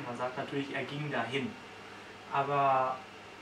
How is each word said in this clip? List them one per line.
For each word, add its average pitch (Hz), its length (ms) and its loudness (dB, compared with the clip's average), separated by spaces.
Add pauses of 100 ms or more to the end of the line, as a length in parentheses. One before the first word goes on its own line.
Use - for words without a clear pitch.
man 123 100 -4
sagt 127 220 -2
natürlich, 139 380 -2
er 123 80 0
ging 143 260 -4
dahin. 123 420 0 (800)
Aber 139 680 6 (440)